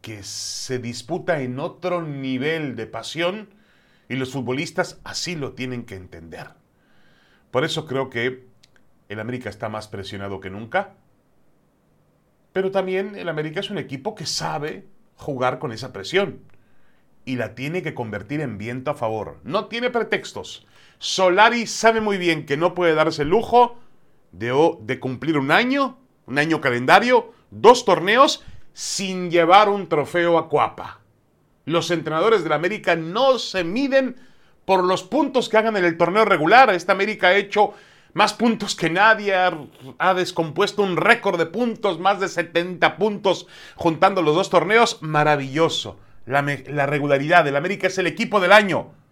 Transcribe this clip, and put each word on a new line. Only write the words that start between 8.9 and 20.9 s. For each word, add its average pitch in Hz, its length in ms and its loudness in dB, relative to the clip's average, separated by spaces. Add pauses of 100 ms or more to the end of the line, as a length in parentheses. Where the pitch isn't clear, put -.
el 104 100 -12
América 120 300 -8
está 101 180 -10
más 107 200 -10
presionado 98 520 -10
que 95 120 -12
nunca, 117 420 -6 (1600)
pero 190 160 -2
también 190 460 -4
el 175 140 -8
América 156 300 -6
es 202 120 -8
un 180 80 -6
equipo 139 340 -10
que 165 140 -12
sabe 160 580 -8 (300)
jugar 127 420 -4
con 135 140 -8
esa 110 200 -12
presión 160 500 -2 (840)
y 131 120 -4
la 113 180 -6
tiene 151 260 -6
que 139 140 -8
convertir 113 460 -8
en 113 180 -8
viento 127 320 -8
a - 20 -4
favor. 110 500 -6
No 190 220 -4
tiene 240 240 -4
pretextos. 220 800 -6 (320)